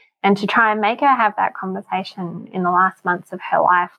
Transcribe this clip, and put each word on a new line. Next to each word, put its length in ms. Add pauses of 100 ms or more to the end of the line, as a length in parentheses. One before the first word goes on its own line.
(260)
And 120
to 100
try 240
and 80
make 220
her 60
have 280
that 180
conversation 1000
in 100
the 80
last 320
months 300
of 80
her 180
life, 380